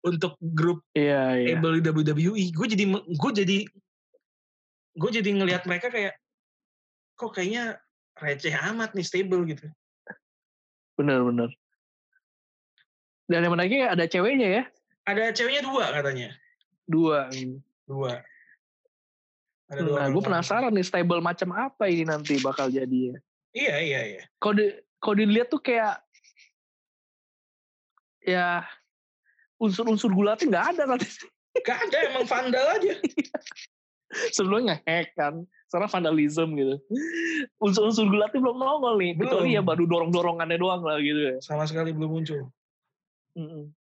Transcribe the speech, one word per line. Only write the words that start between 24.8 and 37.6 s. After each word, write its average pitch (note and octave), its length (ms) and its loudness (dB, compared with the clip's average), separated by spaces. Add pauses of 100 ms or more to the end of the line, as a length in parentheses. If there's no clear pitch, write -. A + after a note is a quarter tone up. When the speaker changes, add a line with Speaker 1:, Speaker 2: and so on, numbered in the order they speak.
Speaker 2:
kalau G#3 200 0
dilihat G#3+ 360 4
tuh D4+ 80 0
kayak, A3+ 400 0 (2250)
ya, F3 400 0 (920)
unsur-unsur A3 520 0
gulatnya G3+ 400 2
nggak G3 240 2
ada E4 140 0
katanya. B3 300 -2 (420)
Speaker 1:
Nggak - 260 -2
ada, G#4+ 120 0 (120)
emang C4 160 0
vandal B3+ 460 2
aja. G4 220 2 (680)
Speaker 2:
<laughs> - 760 -8
Sebelumnya G#3 280 2 (140)
nge-hack E3 340 -2
kan, D3 220 -2 (340)
sekarang G3 240 -2
vandalisme D#3+ 640 2
gitu. C3+ 180 0 (840)